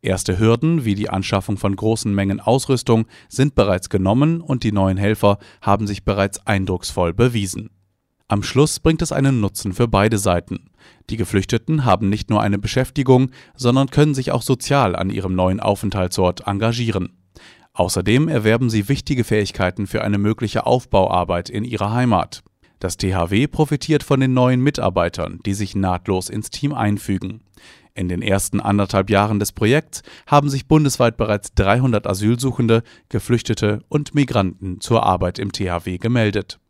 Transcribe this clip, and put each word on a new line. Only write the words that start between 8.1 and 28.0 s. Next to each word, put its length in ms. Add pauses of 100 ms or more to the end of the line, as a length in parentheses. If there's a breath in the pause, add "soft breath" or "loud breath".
Am 160
Schluss 360
bringt 220
es 100
einen 300
Nutzen 320
für 140
beide 320
Seiten. 500 (400 soft breath)
Die 80
Geflüchteten 680
haben 240
nicht 200
nur 120
eine 180
Beschäftigung, 720 (240 loud breath)
sondern 340
können 240
sich 180
auch 120
sozial 520
an 140
ihrem 240
neuen 260
Aufenthaltsort 840
engagieren. 720 (560 loud breath)
Außerdem 540
erwerben 420
sie 200
wichtige 340
Fähigkeiten 640
für 160
eine 160
mögliche 480
Aufbauarbeit 840
in 140
ihrer 300
Heimat. 500 (400 soft breath)
Das 140
T 180
H 160
W 160
profitiert 560
von 160
den 140
neuen 260
Mitarbeitern, 840
die 80
sich 200
nahtlos 540
ins 220
Team 240
einfügen. 680 (540 loud breath)
In 160